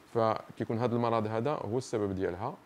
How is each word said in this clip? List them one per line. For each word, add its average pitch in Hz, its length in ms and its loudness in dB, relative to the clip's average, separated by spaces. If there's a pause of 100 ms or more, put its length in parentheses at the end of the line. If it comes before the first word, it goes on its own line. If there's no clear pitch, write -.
(140)
فكيكون 113 640 0
هاد 117 160 2
المرض 117 340 2
هذا 113 240 0
هو 113 260 -2
السبب 104 380 0
ديالها. 95 380 -2 (120)